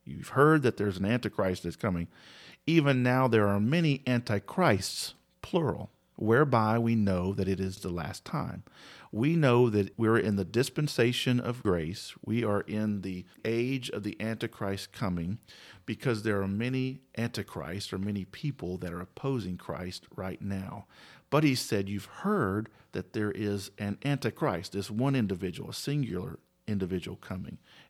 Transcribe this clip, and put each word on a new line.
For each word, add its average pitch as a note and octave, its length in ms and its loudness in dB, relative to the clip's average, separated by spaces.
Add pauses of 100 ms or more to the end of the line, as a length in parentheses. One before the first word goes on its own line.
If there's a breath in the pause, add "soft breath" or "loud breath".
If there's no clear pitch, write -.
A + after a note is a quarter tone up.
You've - 240 -12
heard D3+ 340 6
that A#2+ 140 2
there's G2 220 0
an F#2+ 60 0
Antichrist G2+ 600 0
that's E2+ 100 -4
coming. F2 320 -2 (580 loud breath)
"Even C#3+ 380 6
now B2+ 240 4
there A2 220 6
are G2+ 100 4
many C#3+ 480 2
Antichrists," A#2+ 1080 0 (260)
plural, B2+ 500 -2 (320)
whereby A#2 560 4
we A#2 160 2
know G2 400 2
that G2 140 -2
it F#2 120 0
is F#2+ 180 -4
the F#2 120 -6
last - 340 -8
time. - 380 -8 (480 loud breath)
We C#3+ 260 0
know B2 340 6
that G#2 280 2
we're A2+ 200 4
in G#2 180 2
the G2 80 0
dispensation B2 920 2
of B2 240 -4
grace. F2 520 -2 (100)
We A2+ 200 0
are G#2 180 2
in G#2+ 400 -2
the F2+ 240 -8 (180 soft breath)
age B2 460 -2
of G2+ 140 -6
the G#2 160 -6
Antichrist G#2+ 720 -6
coming F2+ 460 -4 (460 loud breath)
because A2 380 -4
there G#2+ 180 0
are F#2+ 80 -2
many C3 520 -4 (180)
antichrists G2+ 760 -6
or F#2+ 60 -4
many G2+ 260 -4
people F#2 540 -6
that F2 140 -6
are F2 80 -8
opposing G2+ 580 -6
Christ - 480 -10 (100)
right F#2 240 -6
now. G2 460 -8 (420 loud breath)
But D3+ 160 4
he C3+ 100 4
said, G2+ 340 -2
"You've G2+ 180 -6
heard A2+ 600 0 (240 soft breath)
that F#2+ 200 -8
there G#2 200 -2
is G#2 460 -4
an G#2 260 -4
antichrist," B2+ 680 -2
this G2 180 -6
one B2+ 260 0
individual, F#2+ 540 -2
a - 40 -10
singular A2 640 -4 (280)
individual F#2 500 -4
coming. - 420 -10 (320 loud breath)